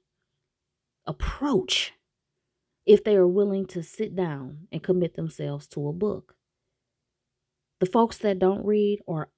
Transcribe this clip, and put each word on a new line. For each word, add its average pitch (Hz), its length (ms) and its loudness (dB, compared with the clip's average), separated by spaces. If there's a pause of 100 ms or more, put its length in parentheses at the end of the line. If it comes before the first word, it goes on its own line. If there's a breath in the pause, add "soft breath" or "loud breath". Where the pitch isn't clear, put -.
(1040)
approach - 880 -2 (920)
if 208 180 8
they 208 120 4
are 180 120 6
willing 196 380 2
to 175 160 -8
sit 185 340 -8
down 151 560 -6
and 156 120 -8
commit 175 320 0
themselves 147 520 -8
to 147 200 -8
a 147 60 -4
book. 196 420 -6 (1400)
The 185 80 2
folks 226 320 2
that 196 200 0
don't 190 260 2
read 208 420 2
are 156 300 -6